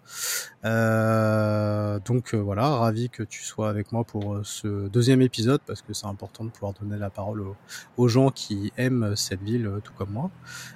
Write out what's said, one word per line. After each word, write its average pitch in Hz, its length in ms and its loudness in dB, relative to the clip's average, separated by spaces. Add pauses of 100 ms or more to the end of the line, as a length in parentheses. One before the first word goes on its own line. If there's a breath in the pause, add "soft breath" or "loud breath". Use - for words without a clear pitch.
(640 loud breath)
Euh, 107 1400 2
donc, 120 340 0
euh, 110 40 2
voilà, 101 300 0
ravi 117 420 2
que - 120 -10
tu - 200 -10
sois - 260 -4
avec 104 240 -4
moi 117 120 0
pour, 104 300 -4
euh, 104 100 -4
ce 101 440 -4
deuxième 123 340 6
épisode, 123 440 2
parce - 160 -10
que 107 120 -12
c'est - 120 -8
important 98 380 -10
de 113 60 -8
pouvoir 101 240 -8
donner 104 240 -8
la 101 120 -6
parole 104 300 -8
aux, 98 160 -10 (400 loud breath)
aux 123 120 6
gens 131 220 6
qui 101 460 -4
aiment 120 400 0
cette 95 260 -4
ville, 113 240 -2
euh, 101 140 -4
tout - 120 -14
comme 98 180 -8
moi. 135 200 -4 (460 loud breath)